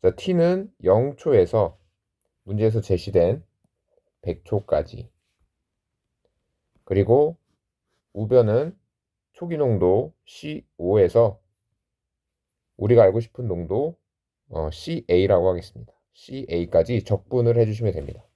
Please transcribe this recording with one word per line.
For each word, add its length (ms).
자, 160
T는 560
영 320
초에서 640
문제에서 360
제시된 640
백 240
초까지 640
그리고 520
우변은 600
초기 260
농도 560
씨오에서 1120
우리가 240
알고 180
싶은 260
농도, 480
어, 220
씨에이라고 800
하겠습니다. 420
씨에이까지 880
적분을 540
해주시면 340
됩니다. 320